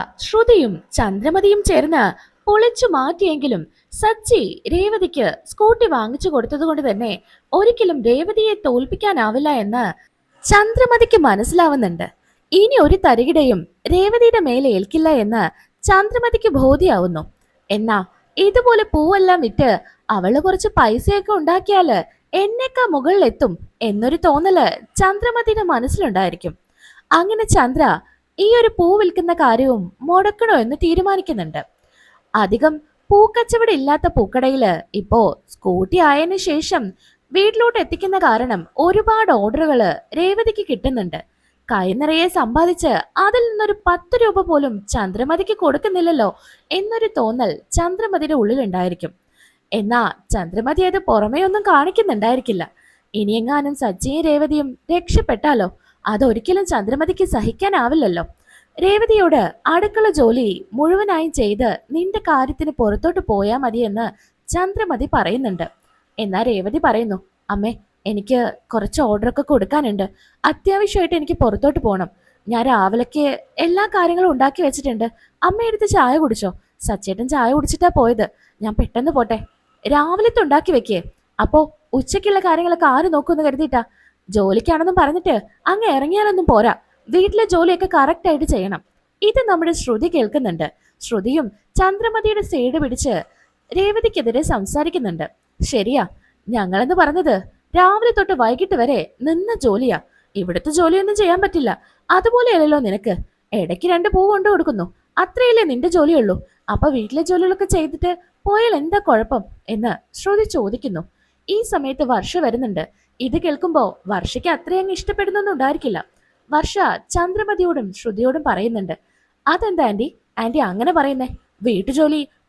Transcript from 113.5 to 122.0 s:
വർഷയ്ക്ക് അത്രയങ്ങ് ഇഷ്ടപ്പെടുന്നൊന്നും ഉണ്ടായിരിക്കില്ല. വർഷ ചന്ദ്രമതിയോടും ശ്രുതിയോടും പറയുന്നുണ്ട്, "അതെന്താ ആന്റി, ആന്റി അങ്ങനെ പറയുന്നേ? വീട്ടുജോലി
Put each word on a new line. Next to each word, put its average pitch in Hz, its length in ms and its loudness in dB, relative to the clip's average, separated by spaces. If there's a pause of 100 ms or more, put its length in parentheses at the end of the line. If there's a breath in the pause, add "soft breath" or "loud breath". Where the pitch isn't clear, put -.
വർഷയ്ക്ക് 202 420 -6
അത്രയങ്ങ് 370 420 -4
ഇഷ്ടപ്പെടുന്നൊന്നും 392 640 -4
ഉണ്ടായിരിക്കില്ല. 262 520 -4 (460)
വർഷ 311 260 -2 (320)
ചന്ദ്രമതിയോടും 359 840 -2
ശ്രുതിയോടും 247 540 -4
പറയുന്നുണ്ട്, 202 500 -4 (500)
"അതെന്താ 339 400 0
ആന്റി, 214 280 -4 (220)
ആന്റി 233 200 -4
അങ്ങനെ 240 360 0
പറയുന്നേ? 269 340 -2 (360)
വീട്ടുജോലി 269 640 0 (220)